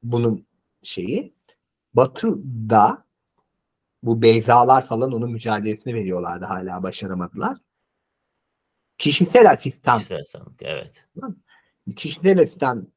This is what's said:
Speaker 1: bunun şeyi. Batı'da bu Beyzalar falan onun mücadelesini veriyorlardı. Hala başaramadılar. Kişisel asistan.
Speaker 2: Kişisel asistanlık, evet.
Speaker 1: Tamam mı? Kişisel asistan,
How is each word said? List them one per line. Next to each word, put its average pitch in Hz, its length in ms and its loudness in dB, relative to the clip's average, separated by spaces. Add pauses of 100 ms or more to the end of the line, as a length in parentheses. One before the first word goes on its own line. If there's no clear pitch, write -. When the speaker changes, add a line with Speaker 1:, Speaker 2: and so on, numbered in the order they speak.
Speaker 1:
bunun 117 420 -2 (380)
şeyi. 120 500 -8 (600)
Batı'da 117 1120 0 (960)
bu 117 180 -2
Beyzalar 120 680 4
falan 123 240 -4
onun 117 200 -6
mücadelesini 110 640 -6
veriyorlardı. 90 520 -6
Hala 92 380 -8
başaramadılar. 92 720 -8 (1400)
Kişisel 185 540 4
asistan. - 460 -2
Speaker 2:
Kişisel 95 220 -8
asistanlık, - 440 -20
evet. - 420 -14 (100)
Speaker 1:
Tamam - 160 -14
mı? - 640 -20
Kişisel 180 440 0
asistan, 127 580 -2